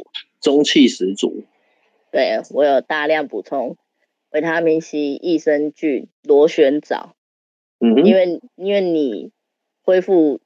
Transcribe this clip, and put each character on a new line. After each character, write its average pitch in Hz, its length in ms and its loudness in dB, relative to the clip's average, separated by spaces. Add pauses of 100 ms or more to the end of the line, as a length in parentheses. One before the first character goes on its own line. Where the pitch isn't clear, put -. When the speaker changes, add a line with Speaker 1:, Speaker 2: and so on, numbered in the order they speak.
(400)
Speaker 1:
中 147 240 2
气 143 240 4
十 95 260 -4
足。 - 300 -6 (680)
Speaker 2:
对， 117 320 -2 (100)
我 131 120 0
有 139 180 2
大 151 240 -6
量 156 220 -2
补 110 140 -8
充 135 360 -8 (540)
维 151 100 -2
他 165 200 -2
命 160 200 0
C、 156 160 -10
益 147 420 -4
生 151 340 -2
菌、 143 340 -4 (160)
螺 147 240 4
旋 147 340 2
藻。 - 340 -10 (640)
Speaker 1:
嗯 233 160 2
哼。 147 100 4
Speaker 2:
因 190 100 6
为， 180 260 0 (140)
因 190 180 -6
为 202 80 0
你 156 500 -4 (520)
恢 185 180 2
复 160 440 2